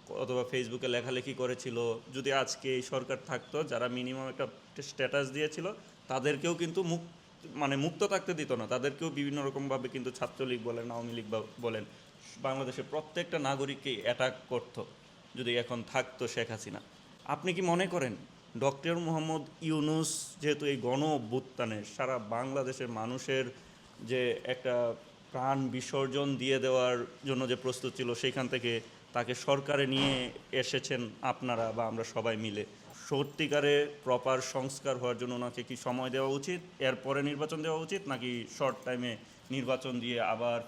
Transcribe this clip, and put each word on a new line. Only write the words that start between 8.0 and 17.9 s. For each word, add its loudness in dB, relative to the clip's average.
থাকতে 2
দিত 0
না, 0
তাদেরকেও 0
বিভিন্ন 0
রকমভাবে -2
কিন্তু -4
ছাত্রলীগ -2
বলেন, -4
আওয়ামী -6
লীগ -6
বা-, -4
বলেন, 0
বাংলাদেশের -2
প্রত্যেকটা -2
নাগরিককে -2
অ্যাটাক 2
করত -4
যদি 0
এখন 0
থাকতো 0
শেখ -2
হাসিনা। -8
আপনি -2
কি 0
মনে 4
করেন 0